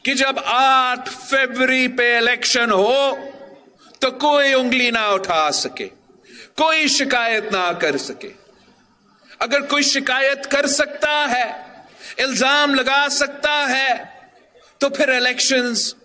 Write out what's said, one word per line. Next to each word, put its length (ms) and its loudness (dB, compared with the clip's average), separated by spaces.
कि 100 0
जब 320 0
आठ 600 2
फरवरी 800 0
पे 280 2
इलेक्शन 540 0
हो, 480 2
तो 80 2
कोई 440 2
उंगली 360 2
ना 180 0
उठा 420 0
सके, 340 -4
कोई 320 2
शिकायत 640 0
ना 200 0
कर 240 0
सके। 340 -10
अगर 180 -2
कोई 220 -2
शिकायत 640 -2
कर 200 0
सकता 440 -2
है, 560 -2
इल्जाम 540 2
लगा 340 2
सकता 440 -2
है, 600 -2
तो 80 2
फिर 220 0
इलेक्शंस 840 0